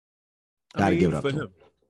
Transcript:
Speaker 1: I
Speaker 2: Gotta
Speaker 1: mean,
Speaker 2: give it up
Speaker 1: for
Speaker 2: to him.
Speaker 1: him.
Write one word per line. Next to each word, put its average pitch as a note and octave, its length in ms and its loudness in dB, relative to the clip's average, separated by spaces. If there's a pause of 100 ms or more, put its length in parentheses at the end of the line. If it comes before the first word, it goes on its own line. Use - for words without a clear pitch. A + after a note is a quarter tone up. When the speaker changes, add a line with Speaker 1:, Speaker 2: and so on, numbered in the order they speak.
(760)
Speaker 1:
I - 60 -10
Speaker 2:
Gotta G2 120 2
Speaker 1:
mean, E3+ 80 2
Speaker 2:
give D#3+ 120 4
it D3+ 40 -2
up C#3 60 -4
Speaker 1:
for C#3 80 -2
Speaker 2:
to C#3 60 -4
him. D3+ 80 -6
Speaker 1:
him. - 80 -16 (380)